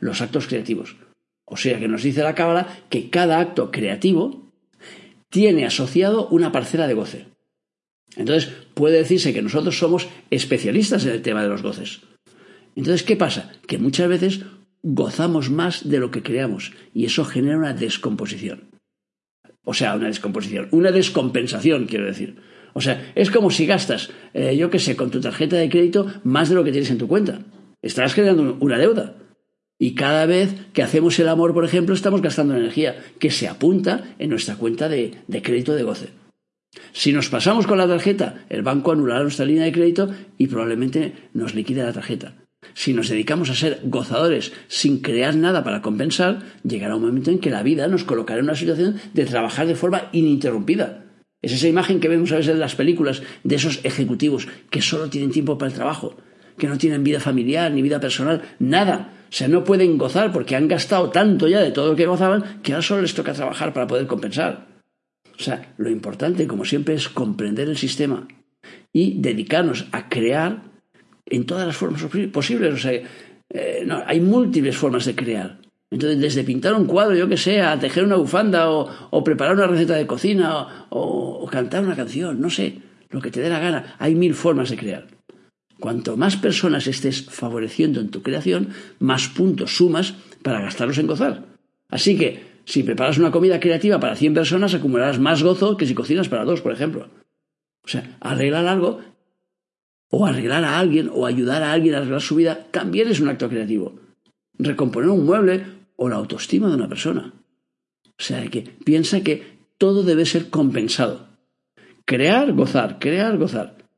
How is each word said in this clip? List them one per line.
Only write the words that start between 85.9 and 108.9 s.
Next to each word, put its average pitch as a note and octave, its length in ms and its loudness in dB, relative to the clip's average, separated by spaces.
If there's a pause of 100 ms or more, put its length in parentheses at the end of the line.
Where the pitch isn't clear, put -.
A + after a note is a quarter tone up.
más F#3+ 200 2
personas E3 500 0
estés C3 360 -4
favoreciendo A#2+ 800 -2
en G#2 80 -4
tu - 140 -12
creación, F3 460 -2 (320)
más C3 280 2
puntos E3+ 480 0
sumas F3 380 2 (280)
para A#2 180 -2
gastarlos B2 380 -4
en D#3 80 2
gozar. G3 380 -2 (440)
Así - 280 2
que, - 380 -2 (100)
si - 180 0
preparas C3 360 0
una E3 120 6
comida F3 300 4
creativa F3 400 2
para - 160 -2
cien D3+ 180 4
personas, E3+ 380 2
acumularás C3 460 0
más D3 240 4
gozo F#3+ 340 4
que D#3 100 0
si B2+ 80 0
cocinas E3 340 0
para A2+ 160 -2
dos, D#3 160 0
por - 120 -4
ejemplo. C3+ 360 -6 (760)
O - 40 -16
sea, - 320 -8
arreglar C#3 460 0
algo, F3 340 0 (1080)
o G3+ 160 2
arreglar C3 380 0
a D3 140 0
alguien, D#3+ 340 2
o B2+ 140 0
ayudar B2+ 360 0
a D3 100 0
alguien D#3+ 220 4
a C#3 40 -2
arreglar C3+ 240 -4
su D3+ 140 -2
vida, E3 340 0
también F#3+ 380 -2
es E3 120 0
un D3 80 2
acto B2+ 200 -4
creativo. G#2+ 520 -4 (560)
Recomponer C3 540 0
un F3 160 4
mueble F#3+ 380 4 (320)
o B2 120 -2
la G#2+ 80 -2
autoestima G3 520 -2
de D3+ 80 2
una G#2+ 120 -2
persona. - 440 -6 (760)
O - 160 -18
sea, B2 260 -6
que A#2 140 -6
piensa D#3+ 600 0